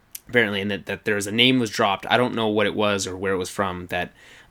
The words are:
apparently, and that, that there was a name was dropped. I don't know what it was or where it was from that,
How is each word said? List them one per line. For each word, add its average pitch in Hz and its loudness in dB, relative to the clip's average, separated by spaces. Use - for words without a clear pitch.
apparently, 104 2
and 101 -2
that, - -6
that 98 -6
there 107 0
was 101 -4
a 101 -6
name 127 6
was 113 0
dropped. 101 0
I 107 4
don't 120 2
know 110 0
what 107 2
it 82 -2
was 101 0
or 92 -8
where 95 -2
it 95 -2
was 90 -4
from 90 -4
that, 90 -4